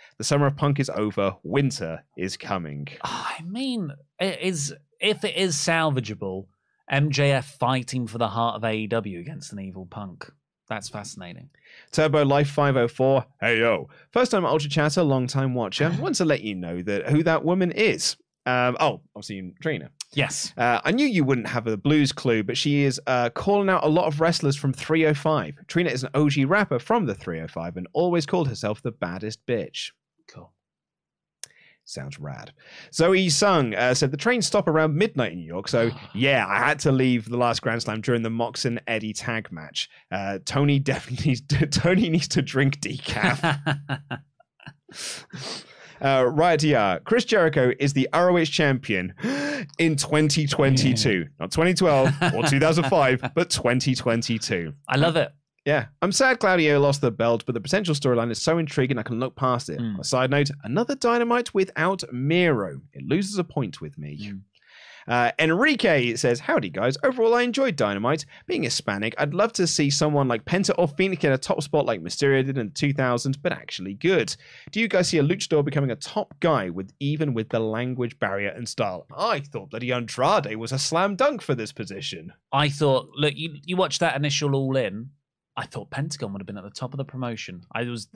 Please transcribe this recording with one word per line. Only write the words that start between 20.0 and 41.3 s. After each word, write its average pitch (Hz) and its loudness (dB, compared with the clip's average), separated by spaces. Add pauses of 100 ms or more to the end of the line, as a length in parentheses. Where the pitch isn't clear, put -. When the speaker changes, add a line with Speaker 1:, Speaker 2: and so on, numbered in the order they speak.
Speaker 2:
Yes. - -4
Speaker 1:
Uh, 120 2
"I 156 0
knew 269 2
you 190 2
wouldn't 127 0
have 117 -4
a 110 -2
Blues 143 2
clue, 113 0
but 113 -4
she 143 2
is, 139 2
uh, 123 2
calling 202 0
out 180 2
a 151 4
lot - 4
of 151 -2
wrestlers 165 2
from 135 -2
three 160 2
oh 151 6
five. 143 0 (120)
Trina 170 0
is 123 -4
an - -8
O 147 4
G 139 2
rapper 185 2
from 220 0
the 107 -2
three 82 -8
oh 82 -8
five 87 -10
and 90 -8
always 170 2
called 160 0
herself 107 -4
the 120 -6
baddest 95 -8
bitch." - -4 (420)
Speaker 2:
Cool. - -20 (1300)
Speaker 1:
Sounds 71 -14
rad. 64 -14 (400)
Zoe 185 4
Sung, 147 4
uh, 123 2
said, 131 0
"The 147 -6
trains 233 0
stop 202 0
around 156 2
midnight 135 0
in 90 -10
New 80 -12
York, 87 -8
so 117 2 (120)
Speaker 2:
<gasps> - -20
Speaker 1:
yeah, 123 2
I 101 0
had 143 2
to 143 4
leave 127 2
the 120 -4
last 120 2
Grand 117 -2
Slam 110 -4
during 117 0
the 113 -4
Mox 113 -4
and 117 -2
Eddie 110 -4
tag 113 -6
match. 78 -10 (200)
Uh, 98 -4
Tony 143 2
definitely 135 -4